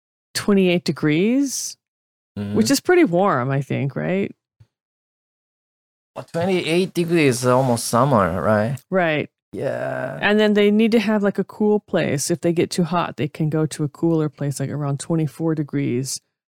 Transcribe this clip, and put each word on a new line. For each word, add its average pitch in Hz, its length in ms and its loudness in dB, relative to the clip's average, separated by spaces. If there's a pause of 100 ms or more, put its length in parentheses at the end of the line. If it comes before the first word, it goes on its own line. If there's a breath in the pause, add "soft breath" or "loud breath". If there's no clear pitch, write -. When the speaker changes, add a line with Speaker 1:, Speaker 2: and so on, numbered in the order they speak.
(340)
Speaker 1:
twenty-eight 185 500 2
degrees, 202 920 0 (640)
Speaker 2:
Mm-hmm. 101 180 -6
Speaker 1:
which 220 140 2
is 277 100 2
pretty 359 240 4
warm, 170 460 2
I 139 100 0
think, 135 340 -4
right? 165 400 -4 (1800)
Speaker 2:
Well, 127 80 -14
twenty-eight 175 720 -2
degrees 165 480 2
is 127 40 0
almost 123 400 2
summer, 104 560 2
right? 107 360 2 (120)
Speaker 1:
Right. 165 400 0 (220)
Speaker 2:
Yeah. 131 680 -6
Speaker 1:
And 208 180 2
then 214 160 4
they 208 160 4
need 214 220 2
to 233 80 4
have, 214 240 0
like, 196 140 0
a 196 60 -2
cool 214 360 0
place. 147 500 -2
If 170 120 0
they 175 100 2
get 170 180 0
too 185 140 0
hot, 165 320 -4
they 139 120 -4
can 156 220 -4
go 156 160 0
to - 180 -6
a 143 40 -4
cooler 160 400 -2
place, 143 320 -6
like, 143 100 -4
around 143 300 -4
twenty-four 160 540 -2
degrees 139 680 -4 (360)